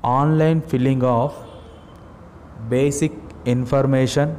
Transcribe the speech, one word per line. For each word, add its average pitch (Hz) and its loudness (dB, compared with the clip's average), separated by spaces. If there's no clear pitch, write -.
Online 156 2
filling 131 2
of 135 0
basic 143 0
information 135 2